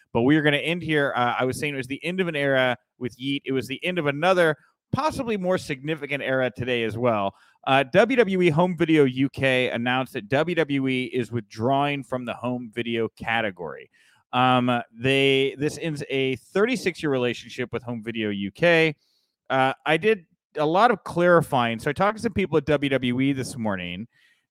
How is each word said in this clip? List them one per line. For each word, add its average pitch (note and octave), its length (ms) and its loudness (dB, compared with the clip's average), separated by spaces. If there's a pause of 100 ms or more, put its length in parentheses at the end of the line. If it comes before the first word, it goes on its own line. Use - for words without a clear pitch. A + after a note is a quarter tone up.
(140)
But A#2 100 2
we C#3+ 140 6
are D#3 40 2
gonna C#3+ 160 2
end D#3+ 240 -4
here. D3+ 340 0
Uh, A#2+ 220 0
I B2 80 0
was B2+ 140 -2
saying D3 160 -6
it - 20 -8
was C3 80 -6
the C3+ 180 -10
end F3 160 -4
of F#3 80 -2
an E3 80 -4
era C3 420 0 (200)
with B2 200 -8
Yeet. C#3 280 -4
It C3 60 -4
was B2+ 160 -2
the C3 160 -8
end F3 160 -4
of D3 80 -2
another, D#3+ 500 2 (340)
possibly C4 460 -2
more F3+ 220 0
significant C#3+ 640 -6
era C3 320 0
today A#2+ 280 -2
as A2 140 -4
well. A2 380 0 (320)
Uh, C3+ 160 4
W G#3 320 4
W F#3+ 260 4
E F3 80 6
Home F3 260 2
Video D#3 280 4
U C3 260 2
K B2+ 400 0
announced B2 440 -2
that G#2 160 -8
W D#3+ 260 0
W C#3 320 0
E B2+ 160 0 (100)
is A2+ 180 -4
withdrawing C3 720 -2
from B2+ 220 -8
the A2+ 80 -6
home B2 400 -6
video A#2 360 -2
category. F2 840 -6 (400)
Um, B2 500 2 (100)
they, C3+ 680 2
this D3 200 -4
ends D3+ 300 -6
a C3 280 -2
thirty-six-year F#3+ 720 -2
relationship B2 600 -4
with A#2 120 -6
Home A#2 180 -8
Video A2 280 -4
U G2+ 200 -4
K. D#3+ 460 2 (540)
Uh, C3 240 2 (120)
I D#3 120 2
did G3 280 -2 (320)
a D3+ 80 0
lot F#3+ 240 4
of G#3+ 140 -2
clarifying. D#3 760 2
So C3 120 -6
I D3 40 0
talked G3+ 240 0
to G3 60 -8
some A3 100 -4
people F#3 240 0
at C#3 80 0
W C#3+ 240 0
W B2+ 300 0
E C3+ 140 2
this C3 240 -8
morning, F#2+ 500 -6 (440)